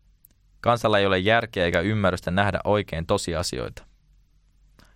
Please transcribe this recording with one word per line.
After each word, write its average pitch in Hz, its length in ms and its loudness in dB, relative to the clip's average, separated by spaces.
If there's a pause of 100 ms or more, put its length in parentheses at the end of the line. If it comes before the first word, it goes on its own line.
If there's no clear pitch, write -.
(600)
Kansalla 113 400 2
ei 98 60 4
ole 95 140 2
järkeä 113 460 2
eikä 87 140 2
ymmärrystä 92 520 0
nähdä 95 320 0
oikein 92 420 -2
tosiasioita. 73 800 -4 (1120)